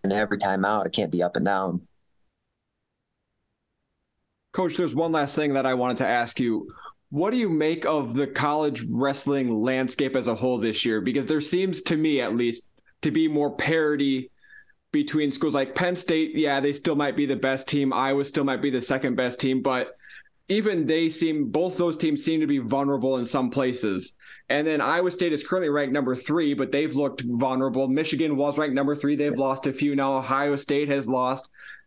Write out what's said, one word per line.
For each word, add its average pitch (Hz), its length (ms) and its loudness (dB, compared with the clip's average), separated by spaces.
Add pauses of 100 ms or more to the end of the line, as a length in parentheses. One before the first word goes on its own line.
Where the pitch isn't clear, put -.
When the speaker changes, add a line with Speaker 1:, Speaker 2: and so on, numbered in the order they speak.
(120)
Speaker 1:
every 104 260 0
time 98 280 0
out. 101 200 2
It 90 80 -4
can't 92 180 -2
be 87 120 2
up 87 120 0
and - 100 0
down. 95 420 -2 (2750)
Speaker 2:
Coach, 180 260 0
there's 165 160 0
one 165 180 2
last 147 240 0
thing 151 180 2
that 135 120 2
I 131 80 2
wanted 123 240 0
to 123 100 0
ask 117 320 0
you. 117 280 0 (420)
What 175 220 0
do 254 60 0
you 226 120 2
make 160 360 0
of 143 280 0
the 139 140 0
college 147 640 -2
wrestling 135 640 0
landscape 131 640 0
as 120 120 0
a 117 80 0
whole 123 240 0
this 107 260 0
year? 110 160 2
Because 127 240 0
there 156 160 0
seems 180 420 0
to 165 140 0
me, 151 240 2
at 113 140 -2
least, 117 340 -2 (340)
to 156 80 2
be 160 160 4
more 147 280 0
parity 143 760 0 (600)
between 147 400 0
schools. 151 220 -2
Like 135 220 -2
Penn 180 200 0
State, 160 400 0
yeah, 143 240 2
they 143 140 0
still 147 220 -2
might 143 200 0
be 147 100 2
the 135 100 0
best 131 320 -2
team. 139 260 0
Iowa 139 320 0
still 139 180 -2
might 131 180 0
be 143 80 0
the 127 120 0
second 131 340 -2
best 123 240 -2
team, 131 220 0
but 127 300 0 (580)
even 196 380 2
they 160 220 2
seem, 156 400 0
both 180 280 0
those 170 200 2
teams 151 260 0
seem 160 180 2
to 151 60 0
be 143 120 2
vulnerable 135 580 0
in 120 80 -2
some 127 240 0
places. 123 640 -2 (360)
And 147 180 2
then 151 140 0
Iowa 170 280 2
State 175 240 0
is 147 120 -4
currently 185 240 0
ranked 143 240 0
number 131 220 0
three, 147 380 0
but 131 180 -2
they've 147 240 0
looked 139 300 -2
vulnerable. 127 600 0
Michigan 151 480 0
was 143 220 0
ranked 147 180 0
number 139 200 0
three. 143 200 0
They've 147 160 0
Speaker 1:
Yeah. 120 80 -4
Speaker 2:
lost 135 280 0
a 135 60 -2
few 143 220 0
now. 135 220 2
Ohio 139 400 0
State 143 320 0
has 139 180 0
lost. 127 400 -2 (400)